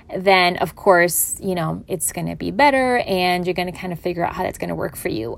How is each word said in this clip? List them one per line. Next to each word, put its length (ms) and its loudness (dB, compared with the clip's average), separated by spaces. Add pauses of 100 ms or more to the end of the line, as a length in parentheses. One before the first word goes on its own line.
(160)
then 420 4
of 180 -4
course, 640 4
you 140 -2
know, 320 -4
it's 240 -6
gonna 240 -6
be 160 -6
better 480 4
and 480 0
you're 80 -2
gonna 160 -4
kind 200 -10
of 80 -8
figure 240 -4
out 120 -2
how 80 -4
that's 160 -4
gonna 160 -4
work 200 -6
for 140 -8
you. 280 -6